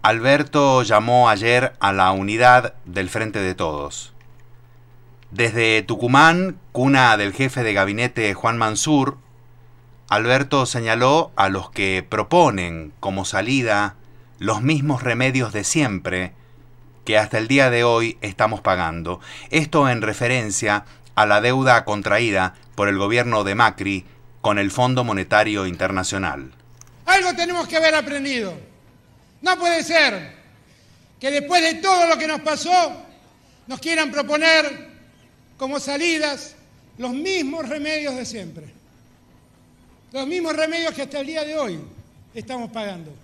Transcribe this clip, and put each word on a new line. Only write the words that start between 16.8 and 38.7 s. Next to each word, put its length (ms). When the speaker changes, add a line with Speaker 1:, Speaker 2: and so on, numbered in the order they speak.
Speaker 1:
que 120
hasta 200
el 100
día 220
de 160
hoy 340
estamos 400
pagando. 600
Esto 360
en 140
referencia 840
a 100
la 140
deuda 460
contraída 680
por 140
el 80
gobierno 480
de 100
Macri 500
con 180
el 120
Fondo 340
Monetario 600
Internacional. 840
Speaker 2:
Algo 280
tenemos 320
que 120
haber 180
aprendido. 580
No 160
puede 260
ser 520
que 140
después 300
de 140
todo 320
lo 100
que 100
nos 140
pasó, 640
nos 120
quieran 320
proponer 800
como 240
salidas 800
los 160
mismos 560
remedios 460
de 100
siempre. 400